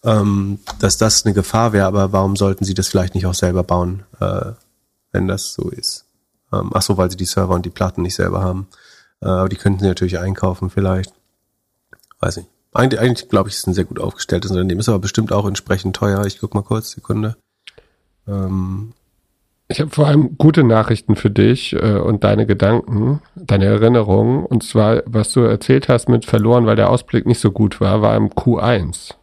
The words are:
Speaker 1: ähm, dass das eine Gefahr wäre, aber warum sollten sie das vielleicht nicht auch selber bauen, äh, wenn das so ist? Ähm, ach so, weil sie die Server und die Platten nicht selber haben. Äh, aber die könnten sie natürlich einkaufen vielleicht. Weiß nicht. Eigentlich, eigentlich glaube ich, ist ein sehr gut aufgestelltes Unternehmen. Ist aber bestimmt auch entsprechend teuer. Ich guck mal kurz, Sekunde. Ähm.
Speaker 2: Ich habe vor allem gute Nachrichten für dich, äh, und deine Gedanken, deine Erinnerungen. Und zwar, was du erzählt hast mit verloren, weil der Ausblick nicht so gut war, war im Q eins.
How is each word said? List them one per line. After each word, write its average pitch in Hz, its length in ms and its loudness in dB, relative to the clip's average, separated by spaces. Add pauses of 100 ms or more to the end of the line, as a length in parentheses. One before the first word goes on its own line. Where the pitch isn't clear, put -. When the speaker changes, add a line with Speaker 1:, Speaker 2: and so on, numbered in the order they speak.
Speaker 1:
ähm, 101 560 0 (200)
dass - 180 2
das - 280 2
eine 104 80 2
Gefahr 110 400 0
wäre, 98 120 4
aber 98 280 0
warum 98 240 2
sollten 98 260 0
sie 95 100 -2
das 92 140 -2
vielleicht 92 260 0
nicht 92 120 -2
auch 90 80 -2
selber 90 300 0
bauen, 90 400 -2 (180)
äh, 95 300 -4 (600)
wenn 95 160 -2
das 98 260 -6
so - 160 -6
ist? - 360 -10 (480)
Ähm, 92 200 -4
ach 98 80 0
so, 101 140 0
weil 90 160 0
sie 90 60 -14
die 95 80 -4
Server 92 300 -2
und 87 100 -4
die 87 40 -8
Platten 92 340 -4
nicht 90 120 -6
selber 90 260 -2
haben. 92 260 -4 (520)
Äh, - 80 -8
aber 92 220 0
die 95 80 -6
könnten 98 220 -2
sie 98 80 0
natürlich 92 320 -2
einkaufen 92 500 -4
vielleicht. 95 420 -2 (1080)
Weiß - 160 -4
nicht. - 120 -16 (220)
Eigentlich, 117 300 2
eigentlich 120 280 0
glaube 101 200 0
ich, - 60 -12
ist - 120 -6
ein 92 60 0
sehr 90 100 0
gut - 160 -8
aufgestelltes - 500 -6
Unternehmen. 92 300 -2
Ist 110 100 -2
aber 101 100 2
bestimmt 104 340 -2
auch 104 120 0
entsprechend 98 520 -4
teuer. 101 280 -2
Ich 98 140 -8
guck - 160 -8
mal 101 80 0
kurz, - 280 -4
Sekunde. 107 440 -6 (920)
Ähm. 95 680 -6 (760)
Speaker 2:
Ich - 120 -6
habe 151 100 -4
vor 147 160 2
allem 151 300 2
gute 156 260 6
Nachrichten 110 540 2
für 107 120 0
dich, 107 440 2
äh, 104 260 0
und 107 240 -2
deine 104 220 2
Gedanken, 110 760 0 (140)
deine 101 300 2
Erinnerungen. 110 800 4
Und - 180 0
zwar, 113 420 2
was 110 280 -2
du 127 80 4
erzählt 117 480 2
hast 123 180 2
mit 120 180 2
verloren, 113 400 4
weil 110 120 4
der 104 120 4
Ausblick 117 360 0
nicht 120 160 2
so 104 100 2
gut 104 300 0
war, 101 200 2
war 107 140 2
im 107 180 0
Q - 260 0
eins. 104 500 -2 (140)